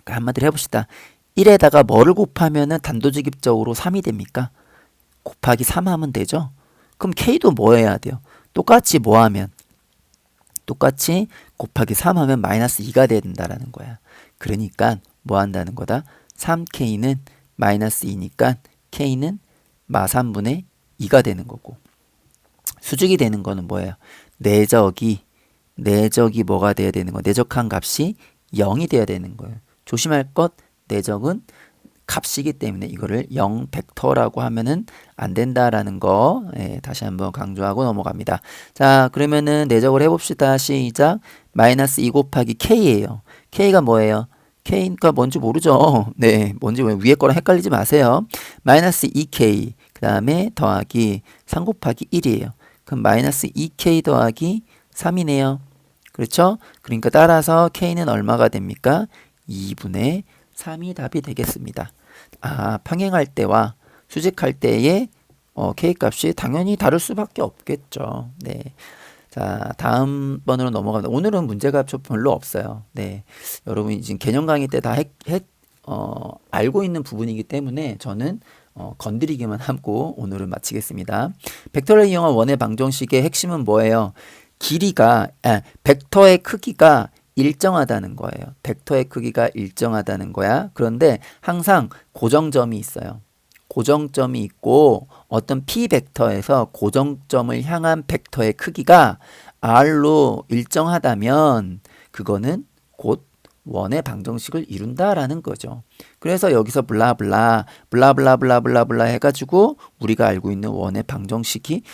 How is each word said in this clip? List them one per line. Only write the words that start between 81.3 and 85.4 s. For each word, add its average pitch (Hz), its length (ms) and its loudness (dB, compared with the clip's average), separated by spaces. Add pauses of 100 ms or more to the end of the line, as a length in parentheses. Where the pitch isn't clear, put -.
벡터를 208 340 4
이용한 170 260 2
원의 123 240 2
방정식의 131 640 -2
핵심은 165 420 -4
뭐예요? 110 480 2 (460)
길이가, 120 720 2 (140)